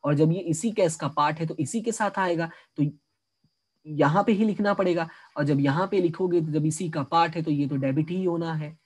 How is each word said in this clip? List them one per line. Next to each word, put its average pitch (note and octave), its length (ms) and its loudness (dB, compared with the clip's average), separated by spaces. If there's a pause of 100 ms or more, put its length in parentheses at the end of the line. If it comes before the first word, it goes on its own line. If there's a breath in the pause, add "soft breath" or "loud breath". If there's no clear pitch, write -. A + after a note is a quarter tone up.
और D3+ 100 2
जब D#3 180 4
ये F#3 80 0
इसी E3+ 320 -2
कैश F3+ 240 2
का D3 140 -6
पार्ट D#3 280 0
है D#3+ 80 -4
तो D#3+ 120 -8
इसी D#3+ 220 -2
के A3+ 120 -2
साथ G3+ 260 -2
आएगा, E3+ 320 0 (260 loud breath)
तो D3 80 2 (1000)
यहाँ D3+ 380 2
पे A#3 80 2
ही G#3 120 2
लिखना G3+ 300 0
पड़ेगा। E3+ 340 0 (280 loud breath)
और D3 80 -2
जब C#3+ 160 2
यहाँ C#3+ 300 2
पे G3 100 2
लिखोगे F3 400 0
तो D#3+ 120 -4
जब D3+ 140 0
इसी D#3+ 240 -2
का D#3 140 -4
पार्ट E3+ 320 2
है E3 60 -4
तो D#3+ 80 -4
ये C#3+ 180 0
तो C#3+ 80 -2
डेबिट C#3 340 0
ही F#3 140 -2
होना E3+ 300 -2
है D3+ 160 -6 (160)